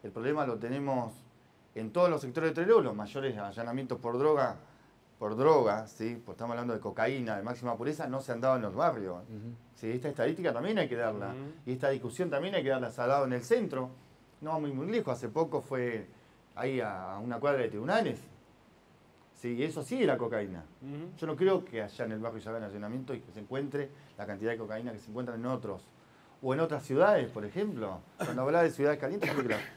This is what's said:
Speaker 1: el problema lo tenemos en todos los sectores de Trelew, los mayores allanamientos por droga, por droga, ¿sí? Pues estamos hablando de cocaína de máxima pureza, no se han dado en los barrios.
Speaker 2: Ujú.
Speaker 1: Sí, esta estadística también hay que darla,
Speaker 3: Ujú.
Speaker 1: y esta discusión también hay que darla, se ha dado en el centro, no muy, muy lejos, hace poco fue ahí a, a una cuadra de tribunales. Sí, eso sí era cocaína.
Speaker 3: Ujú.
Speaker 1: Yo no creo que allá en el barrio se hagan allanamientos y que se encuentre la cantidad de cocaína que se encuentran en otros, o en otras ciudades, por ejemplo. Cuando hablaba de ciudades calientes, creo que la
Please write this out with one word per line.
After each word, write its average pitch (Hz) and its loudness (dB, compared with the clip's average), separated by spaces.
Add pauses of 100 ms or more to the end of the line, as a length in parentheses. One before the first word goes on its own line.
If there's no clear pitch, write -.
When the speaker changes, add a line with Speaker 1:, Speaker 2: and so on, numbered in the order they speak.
Speaker 1:
el - -8
problema 135 0
lo 117 0
tenemos 127 -2 (600)
en 110 -6
todos 175 6
los 151 2
sectores 156 0
de - -4
Trelew, 190 8
los 117 0
mayores 113 -4
allanamientos 120 -4
por 120 -2
droga, 139 4 (640)
por 110 -2
droga, 117 6
¿sí? 117 -6
Pues 92 -12
estamos 117 -6
hablando 120 -2
de 104 -4
cocaína 113 0
de 98 -4
máxima 120 -4
pureza, 147 -4
no 131 -4
se 131 -6
han 117 -2
dado 131 4
en 117 0
los 98 -4
barrios. 107 0
Speaker 2:
Ujú. 110 -10 (220)
Speaker 1:
Sí, 113 -4
esta 127 -2
estadística 147 2
también 170 0
hay 131 2
que 123 -2
darla, 107 -2
Speaker 3:
Ujú. 135 -8 (140)
Speaker 1:
y 123 -2
esta 131 2
discusión 135 -2
también 165 -2
hay 170 2
que 135 2
darla, 123 0
se 123 -10
ha 120 2
dado 135 4
en 127 0
el 120 0
centro, 143 2 (500)
no 156 -2
muy, 147 -2
muy 135 -4
lejos, 220 0
hace 120 -6
poco 156 0
fue 120 -2 (500)
ahí 127 0
a, 95 -6
a 101 -8
una 117 -4
cuadra 139 2
de 113 0
tribunales. 131 0 (1160)
Sí, 120 -4
eso 156 -2
sí 254 0
era 139 4
cocaína. 101 -2 (180)
Speaker 3:
Ujú. 147 -10
Speaker 1:
Yo 160 -6
no 151 -4
creo 185 4
que 113 -4
allá 104 -6
en 110 -4
el 107 -6
barrio 113 -6
se 113 -10
hagan 113 -6
allanamientos 110 -6
y - -10
que - -20
se 107 -14
encuentre 139 -4 (280)
la 104 -8
cantidad 104 -2
de 113 -2
cocaína 113 -6
que 107 -10
se 107 -18
encuentran 120 -6
en 117 -4
otros, 107 -4 (600)
o 131 2
en 151 0
otras 151 0
ciudades, 156 6
por 107 -6
ejemplo. 110 -4 (160)
Cuando 127 -2
hablaba 160 6
de 156 4
ciudades 147 2
calientes, 156 -2
creo 147 0
que 120 0
la 104 0 (180)